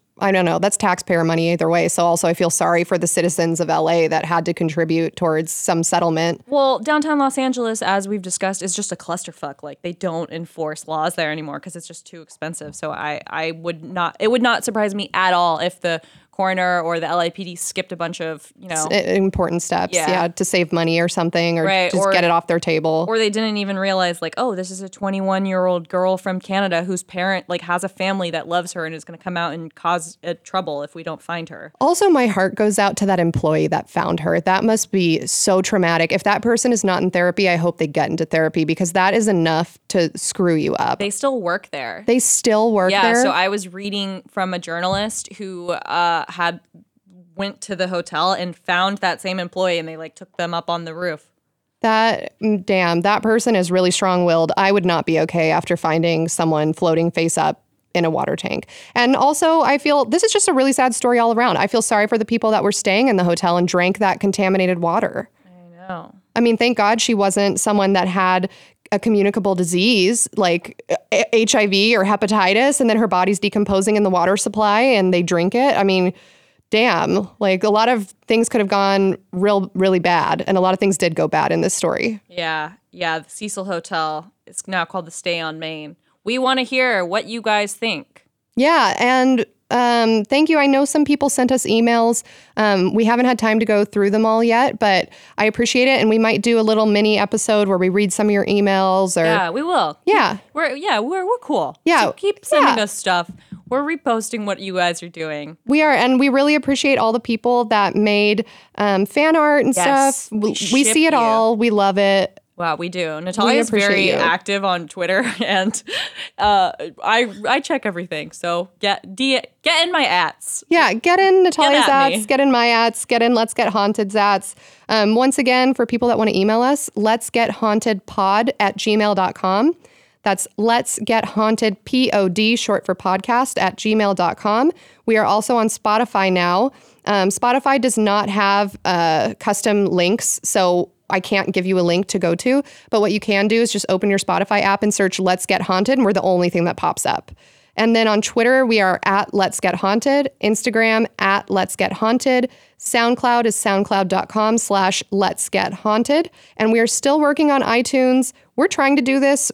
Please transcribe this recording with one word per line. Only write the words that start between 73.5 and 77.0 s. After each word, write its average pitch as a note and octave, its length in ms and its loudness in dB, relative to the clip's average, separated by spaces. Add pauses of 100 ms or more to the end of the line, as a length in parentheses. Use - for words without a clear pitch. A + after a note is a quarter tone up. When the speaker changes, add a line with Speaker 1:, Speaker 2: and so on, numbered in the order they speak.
Speaker 1:
in G#3 80 2
the F#3+ 60 0
water F3+ 260 2
supply G#3 440 0
and G#3 320 4
they F3 100 2
drink F3 320 0
it. C4+ 220 2
I G3 80 2
mean, F#3 280 2 (580)
damn, F#3+ 580 0 (100)